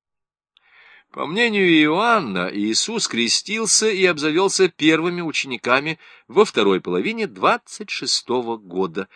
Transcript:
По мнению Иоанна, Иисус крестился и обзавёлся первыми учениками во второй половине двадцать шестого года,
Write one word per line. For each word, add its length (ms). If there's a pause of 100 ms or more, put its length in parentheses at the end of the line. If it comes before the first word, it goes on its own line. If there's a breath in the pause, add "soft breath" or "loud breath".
(1120 soft breath)
По 160
мнению 420 (140)
Иоанна, 680
Иисус 560
крестился 800
и 160
обзавёлся 640
первыми 540
учениками 760 (300 loud breath)
во 160
второй 360
половине 460
двадцать 600
шестого 680
года, 580